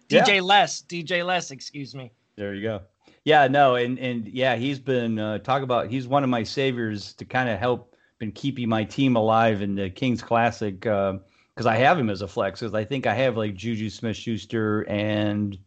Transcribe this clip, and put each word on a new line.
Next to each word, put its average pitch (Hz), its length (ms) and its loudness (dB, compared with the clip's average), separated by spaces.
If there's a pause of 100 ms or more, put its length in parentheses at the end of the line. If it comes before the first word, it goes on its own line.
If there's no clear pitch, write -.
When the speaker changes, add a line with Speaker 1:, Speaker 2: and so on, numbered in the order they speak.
Speaker 1:
Yeah. 185 160 6
Speaker 2:
D 202 80 6
J 190 80 4
Less. 185 400 4
D 175 220 -10
J 175 200 -2
Less, 180 280 -2
excuse 135 440 -14
me. 127 160 -16 (240)
Speaker 1:
There 101 200 -6
you 98 80 -8
go. 107 180 -4 (420)
Yeah, 147 240 6
no, 135 280 4
and, 123 240 -2
and 120 300 -6
yeah, 127 260 0
he's 135 240 -4
been, 120 400 -2
uh, 107 180 -4
talk 135 240 -2
about, 120 300 -2
he's 127 160 -6
one 139 160 2
of 127 80 2
my 117 100 0
saviors 113 720 -4
to - 120 -14
kinda 127 300 -2
help 120 400 -2 (220)
been 107 140 -8
keeping 123 360 -4
my 110 160 2
team 131 320 2
alive 113 460 4
in 101 140 -2
the 98 160 -2
Kings 120 320 -2
Classic, 117 640 0
uh, 98 320 0 (360)
'cause 120 120 0
I 110 80 4
have 147 240 4
him 113 100 0
as 98 140 -6
a 95 40 -8
flex, 98 340 -4
'cause 107 120 -6
I 107 100 -2
think 131 220 -4
I 110 80 2
have, 123 240 0
like, 107 160 -2
Juju 107 380 -6
Smith-Schuster 107 960 -4
and, 104 640 -2 (120)